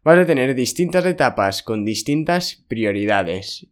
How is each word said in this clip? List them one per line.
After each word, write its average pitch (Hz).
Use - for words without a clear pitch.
vas 170
a 175
tener 135
distintas 175
etapas 120
con 107
distintas 151
prioridades, 101